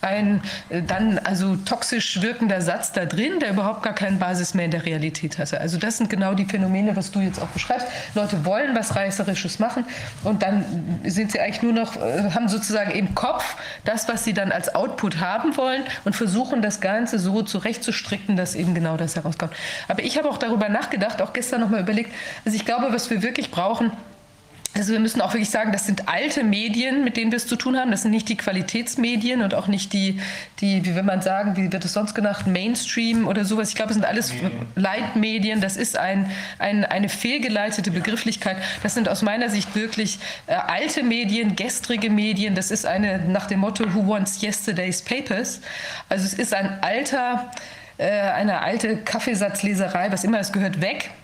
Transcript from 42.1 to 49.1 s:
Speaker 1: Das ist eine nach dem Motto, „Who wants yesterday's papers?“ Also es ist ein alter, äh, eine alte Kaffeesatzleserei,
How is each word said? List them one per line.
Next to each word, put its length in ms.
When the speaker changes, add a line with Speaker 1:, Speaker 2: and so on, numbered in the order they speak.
Speaker 1:
Das 160
ist 160
eine 320
nach 300
dem 100
Motto, 340
„Who 140
wants 340
yesterday's 640
papers?“ 600
Also 180
es 80
ist 200
ein 260
alter, 680
äh, 100
eine 520
alte 380
Kaffeesatzleserei, 1120